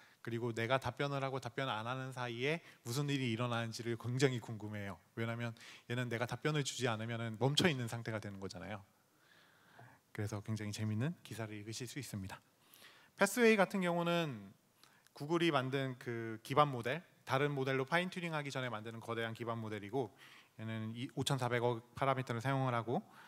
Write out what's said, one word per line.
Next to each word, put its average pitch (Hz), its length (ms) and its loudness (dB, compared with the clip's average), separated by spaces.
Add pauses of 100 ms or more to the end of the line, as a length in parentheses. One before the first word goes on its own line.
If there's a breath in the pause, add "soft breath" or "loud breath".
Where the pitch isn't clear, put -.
(200 soft breath)
그리고 117 320 -2
내가 117 260 2
답변을 139 460 -2
하고 135 160 -4
답변 131 280 -4
안 110 200 -2
하는 131 240 -6
사이에 127 480 -2 (240 loud breath)
무슨 139 240 -2
일이 131 240 2
일어나는지를 117 640 -2
굉장히 127 420 2
궁금해해요. 104 600 -6 (180)
왜냐면 117 380 -2 (360 loud breath)
얘는 123 180 0
내가 117 180 0
답변을 151 360 0
주지 127 240 -2
않으면은 113 540 -2
멈춰 143 280 6
있는 127 200 0
상태가 113 320 -4
되는 101 180 -8
거잖아요. 95 460 -8 (1300 loud breath)
그래서 104 300 -4
굉장히 107 280 -4
재밌는 107 540 0
기사를 107 280 -8
읽으실 107 360 -8
수 - 100 -10
있습니다. 98 420 -8 (760 loud breath)
패스웨이 220 400 8
같은 202 240 4
경우는 170 720 2 (600 soft breath)
구글이 165 380 2
만든 131 480 2
그 113 440 -4
기반 147 260 6
모델, 127 340 -2 (220)
다른 143 280 2
모델로 135 320 2
파인 175 240 2
튜닝하기 160 420 -4
전에 131 180 -2
만드는 113 320 -6
거대한 113 340 -2
기반 117 240 -4
모델이고, 107 580 -4 (440 loud breath)
얘는 113 360 -6
이 123 180 -6
오천사백억 120 800 0
파라미터를 131 460 0
사용을 131 340 2
하고 117 280 0 (260 loud breath)